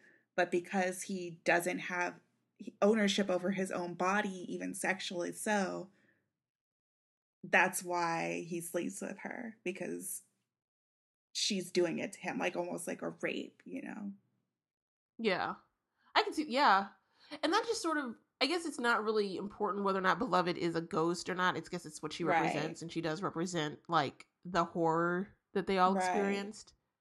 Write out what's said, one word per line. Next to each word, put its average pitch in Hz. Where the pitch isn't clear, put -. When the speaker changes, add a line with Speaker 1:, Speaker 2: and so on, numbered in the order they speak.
Speaker 1:
but 175
because 185
he 175
doesn't 175
have 180
ownership 202
over 180
his 190
own 175
body, 185
even 180
sexually 180
so, 180
that's 185
why 170
he 170
sleeps 175
with 196
her, -
because 180
she's 185
doing 165
it 175
to -
him, -
like, 180
almost 175
like 180
a 165
rape, -
you -
know? 202
Speaker 2:
Yeah. 185
I 415
can 403
see, 302
yeah. 220
And 330
that 453
just 466
sort 320
of, 247
I 269
guess 339
it's 294
not 233
really 208
important 202
whether 190
or 185
not 185
Beloved 180
is 165
a 165
ghost 170
or 185
not. 180
It's, 165
guess 175
it's 151
what 151
she 175
Speaker 1:
Right. 165
Speaker 2:
represents, 160
and 165
she 170
does 165
represent, 165
like, 156
the 175
horror 170
that 202
they 196
all 185
Speaker 1:
Right. 190
Speaker 2:
experienced. 202